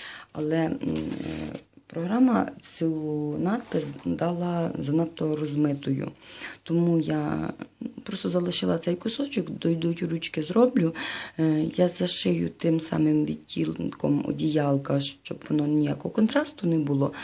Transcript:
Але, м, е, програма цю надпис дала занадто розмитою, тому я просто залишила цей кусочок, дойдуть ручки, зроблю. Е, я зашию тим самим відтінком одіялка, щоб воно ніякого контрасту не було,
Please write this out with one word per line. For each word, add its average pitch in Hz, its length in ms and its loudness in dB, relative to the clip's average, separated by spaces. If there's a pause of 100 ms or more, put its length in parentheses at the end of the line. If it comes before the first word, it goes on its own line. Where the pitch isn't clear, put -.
(320)
Але, 156 260 0
м, 160 260 0
е, 78 720 -4 (380)
програма 208 580 2 (260)
цю 165 120 0 (500)
надпис 165 460 0 (200)
дала 170 760 0
занадто 156 560 0
розмитою, 143 760 0 (520)
тому 170 360 4
я 151 540 -2 (500)
просто 196 260 -4
залишила 180 480 2
цей 175 180 0
кусочок, 220 540 -2
дойдуть 165 540 0
ручки, 165 400 -2
зроблю. 180 520 4 (440)
Е, 156 260 4 (100)
я 180 140 6
зашию 175 600 0
тим 165 300 2
самим 156 460 2
відтінком 156 1000 -2
одіялка, 143 720 2
щоб - 500 -6
воно 147 180 2
ніякого 147 420 2
контрасту 220 580 2
не 165 120 4
було, 143 340 2 (100)